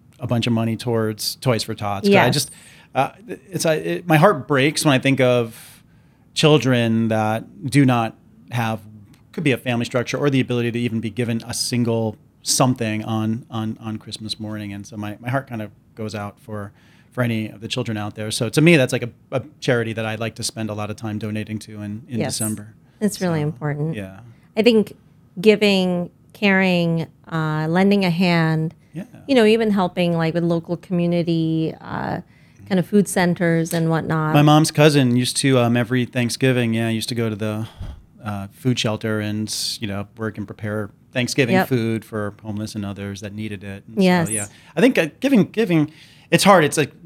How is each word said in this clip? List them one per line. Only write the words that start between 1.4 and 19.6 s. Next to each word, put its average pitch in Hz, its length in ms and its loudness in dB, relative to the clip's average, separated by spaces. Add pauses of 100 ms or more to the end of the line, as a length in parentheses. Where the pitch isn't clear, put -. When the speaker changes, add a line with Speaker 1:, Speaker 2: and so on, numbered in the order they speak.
Speaker 1:
for 113 120 -8
Tots. 101 340 -4
'Cause 196 80 6
I 180 100 6
Speaker 2:
Yes. 127 80 2
Speaker 1:
just, 143 160 -2 (440)
uh, 131 160 0 (180)
it's, 185 380 -6
I, 160 80 2
it, 170 320 -6
my 160 100 4
heart 156 320 4
breaks 147 360 2
when 147 100 6
I 131 40 4
think 135 220 2
of 123 600 0 (500)
children 117 760 4
that 110 600 -2
do 143 140 6
not 120 320 2 (360)
have, 113 280 -2 (520)
could 170 120 -8
be 143 80 4
a 113 60 0
family 120 260 -2
structure 120 320 -4
or 143 140 2
the 135 100 2
ability 120 320 -2
to 117 60 -4
even 113 220 -2
be 110 100 -6
given 117 360 -4
a 117 60 -10
single 113 640 0 (260)
something 117 640 0
on, 110 460 -2
on, 110 300 -6
on 110 180 -10
Christmas 107 420 -12
morning. 107 320 -10
And 101 140 -12
so 110 100 -16
my, 104 240 -8
my 120 80 -10
heart 131 180 -2
kind 113 140 -10
of 104 100 -10 (240)
goes 107 200 -10
out 101 260 -10
for, 104 320 -12 (400)
for 127 100 -2
any 113 280 -2
of 104 100 -18
the 110 80 -12
children 117 300 -4
out 104 160 -8
there. 107 160 -8
So 113 180 -2
to 110 120 -2
me, 165 160 6
that's 127 160 2
like 123 100 -2
a, 117 80 -8 (200)
a 131 120 -4 (180)